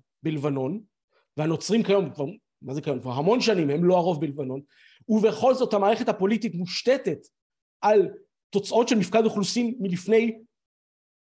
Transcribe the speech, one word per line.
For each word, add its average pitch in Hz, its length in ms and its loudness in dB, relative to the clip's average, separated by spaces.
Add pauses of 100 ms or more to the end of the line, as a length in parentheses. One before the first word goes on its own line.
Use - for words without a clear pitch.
(240)
בלבנון, 147 580 -4 (560)
והנוצרים 165 460 0
כיום, 185 300 0
כבר, 143 120 -6 (360)
מה 131 120 -10
זה 151 80 -6
כיום? 135 180 -4
כבר 123 120 -10
המון 180 300 2
שנים, 180 280 2
הם 160 160 0
לא 180 120 4
הרוב 170 240 0
בלבנון, 139 400 -6 (480)
ובכל 220 440 2
זאת 254 200 -2
המערכת 214 360 2
הפוליטית 208 460 -2
מושתתת 180 720 -2 (540)
על 202 280 4 (400)
תוצאות 220 380 0
של 254 80 2
מפקד 220 300 2
אוכלוסין 226 540 -2
מלפני 220 600 0 (920)